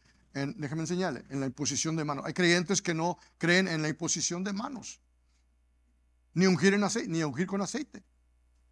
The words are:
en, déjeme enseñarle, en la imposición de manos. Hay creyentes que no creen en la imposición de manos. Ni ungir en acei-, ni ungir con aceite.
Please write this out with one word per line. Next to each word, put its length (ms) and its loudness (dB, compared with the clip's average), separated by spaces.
en, 240 -4
déjeme 220 -4
enseñarle, 480 -2
en 100 -4
la 80 -2
imposición 480 -2
de 80 -2
manos. 220 -4
Hay 80 -6
creyentes 500 4
que 100 0
no 240 -2
creen 280 4
en 140 -2
la 80 0
imposición 540 -4
de 100 -4
manos. 460 -8
Ni 100 6
ungir 300 4
en 60 2
acei-, 260 0
ni 160 -2
ungir 240 -2
con 140 -2
aceite. 420 -8